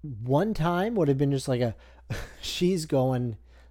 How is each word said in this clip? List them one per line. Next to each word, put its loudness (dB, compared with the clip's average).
one 0
time 0
would 4
have 4
been 2
just -2
like 0
a, 0
<laughs> -4
she's 0
going, 0